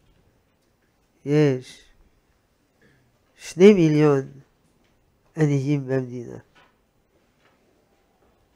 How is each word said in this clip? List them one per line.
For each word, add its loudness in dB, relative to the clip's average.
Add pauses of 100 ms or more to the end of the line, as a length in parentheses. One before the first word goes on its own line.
(1200)
יש -2 (1500)
שני 4
מיליון 0 (1040)
עניים -2
במדינה. -8 (2250)